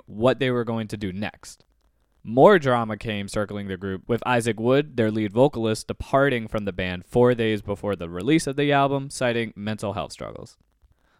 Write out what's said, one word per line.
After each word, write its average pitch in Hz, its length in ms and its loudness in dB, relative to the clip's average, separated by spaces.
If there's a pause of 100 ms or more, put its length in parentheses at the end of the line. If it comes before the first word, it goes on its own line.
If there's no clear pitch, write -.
what 120 340 0
they 131 120 0
were 120 140 0
going 113 240 -4
to 110 80 -8
do 98 160 -6
next. - 500 -10 (600)
More 160 340 8
drama 117 380 0
came 101 320 -6
circling 101 400 -4
the 95 80 -6
group, 95 280 -6
with 113 200 0
Isaac 117 340 0
Wood, 131 380 0
their 110 140 2
lead 110 200 -2
vocalist, 113 560 2
departing 127 600 0
from 104 160 -4
the 95 80 -4
band 90 320 -6
four 123 300 4
days 110 260 0
before 101 340 -4
the 85 140 -10
release 117 380 0
of 135 100 -6
the 143 160 2
album, 139 360 2
citing 117 460 -2
mental 104 380 -4
health 85 180 -6
struggles. - 460 -14 (640)